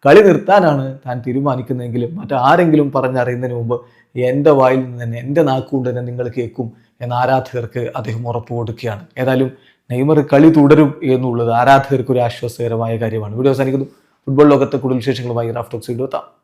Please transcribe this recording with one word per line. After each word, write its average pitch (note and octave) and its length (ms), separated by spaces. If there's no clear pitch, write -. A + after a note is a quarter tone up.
കളി D#3+ 140
നിർത്താനാണ് D3+ 840
താൻ B2 200
തീരുമാനിക്കുന്നതെങ്കിൽ B2 840
മറ്റാരെങ്കിലും D3+ 800
പറഞ്ഞറിയുന്നതിന് B2+ 640
മുമ്പ് A#2 260
എൻ്റെ C3+ 360
വായിൽ C3 300
നിന്ന് B2 240
തന്നെ, A#2 140
എൻ്റെ C#3+ 240
നാക്കുകൊണ്ട് C3 480
തന്നെ B2 120
നിങ്ങൾ A#2+ 260
കേൾക്കും A#2 580
എന്ന A#2+ 140
ആരാധകർക്ക് B2 840
അദ്ദേഹം A#2 320
ഉറപ്പ് A#2 260
കൊടുക്കുകയാണ്. A2+ 520
ഏതായാലും C3 320
നെയ്മർ C#3+ 300
കളി D3 300
തുടരും D3 520
എന്നുള്ളത് B2+ 480
ആരാധകർക്ക് B2 600
ഒരു B2 60
ആശ്വാസകരമായ A#2 760
കാര്യമാണ്. G#2+ 380
വീഡിയോ C3 180
അവസാനിക്കുന്നു. C3+ 340
ഫുട്ബോൾ C#3+ 240
ലോകത്തെ C#3 280
കൂടുതൽ B2+ 200
വിശേഷങ്ങളുമായി A#2+ 540
റാഫ് A#2 220
ടോക്സ് A#2 180
വീണ്ടും B2 140
എത്താം. D3+ 400